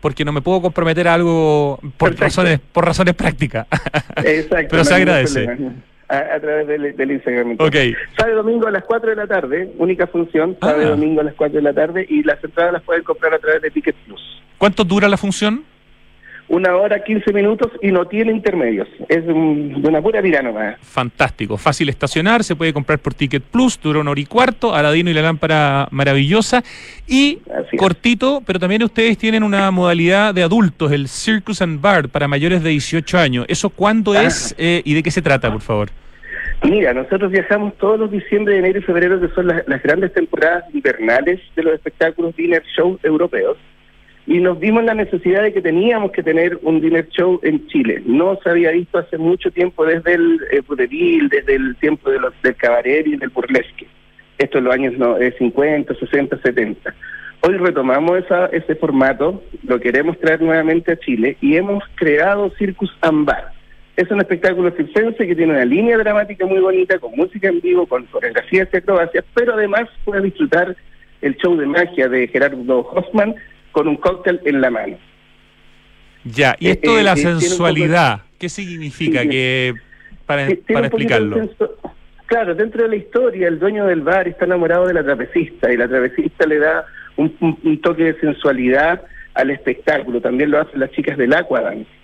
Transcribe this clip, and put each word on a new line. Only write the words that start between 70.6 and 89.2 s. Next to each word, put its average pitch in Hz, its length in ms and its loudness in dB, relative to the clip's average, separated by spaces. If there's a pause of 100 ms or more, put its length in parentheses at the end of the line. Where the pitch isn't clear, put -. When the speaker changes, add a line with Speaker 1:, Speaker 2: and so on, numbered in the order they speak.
Speaker 2:
el 139 160 -2
show 175 180 2
de 147 100 0
magia 151 420 0
de 123 200 0
Gerardo 127 520 0
Hoffman 202 540 -2 (380)
con 156 140 0
un 147 100 0
cóctel 180 480 -2
en 143 160 0
la 131 100 2
mano. 104 260 -6 (1300)
Speaker 1:
Ya, 127 340 0
y 170 100 0
Speaker 2:
Eh, - 40 4
Speaker 1:
esto 226 220 2
de 220 60 4
Speaker 2:
eh, 208 40 2
Speaker 1:
la 202 80 4
Speaker 2:
eh, - 20 4
tiene 147 160 2
un 170 40 0
poco 165 100 0
de 170 40 0
Speaker 1:
sensualidad, 160 720 2 (180)
¿qué 175 100 -8
significa? 160 720 -4
Speaker 2:
Sí, 120 60 0
sí. 147 40 0
Speaker 1:
Que 127 440 0 (520)
para, 143 220 -2
Speaker 2:
Sí, 131 80 0 (100)
tiene 220 80 0
Speaker 1:
para - 120 0
Speaker 2:
un - 40 -2
poquito 226 240 -2
de 226 60 4
Speaker 1:
explicarlo. 214 160 -2 (200)
Speaker 2:
sensu-, - 360 -6 (340)
claro, 214 280 0
dentro 220 280 -2
de 226 60 2
la 220 80 -2
historia, 196 520 0
el 160 100 -2
dueño 202 280 0
del 170 160 2
bar 180 260 2
está 180 180 -4
enamorado 175 400 2
de 180 80 0
la 160 100 0
trapecista, 135 680 -2
y 120 40 2
la 120 120 0
trapecista 127 580 -2
le 151 120 2
da 160 260 0 (320)
un, 156 240 -2
un, 165 240 0
un 156 160 0
toque 165 240 0
de 160 160 -2
sensualidad 143 840 0 (320)